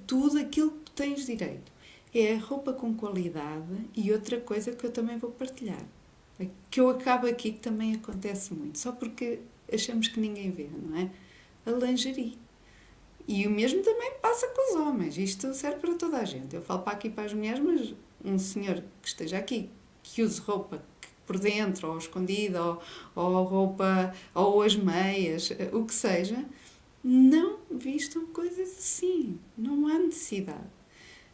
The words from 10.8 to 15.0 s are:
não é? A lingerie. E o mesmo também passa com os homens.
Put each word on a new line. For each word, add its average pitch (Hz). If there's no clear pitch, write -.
não 156
é? 185
A 226
lingerie. 254
E 202
o 208
mesmo 262
também 466
passa 480
com 508
os 339
homens. 202